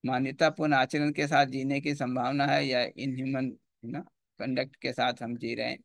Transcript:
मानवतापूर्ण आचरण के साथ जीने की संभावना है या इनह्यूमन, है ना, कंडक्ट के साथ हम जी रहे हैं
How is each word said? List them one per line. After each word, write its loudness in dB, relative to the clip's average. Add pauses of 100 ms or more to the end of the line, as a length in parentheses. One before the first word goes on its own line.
मानवतापूर्ण 2
आचरण 2
के -2
साथ 6
जीने -2
की -2
संभावना 0
है 2
या 0 (160)
इनह्यूमन, -2 (380)
है -8
ना, -6 (400)
कंडक्ट -2
के -4
साथ -2
हम -6
जी -4
रहे -4
हैं -6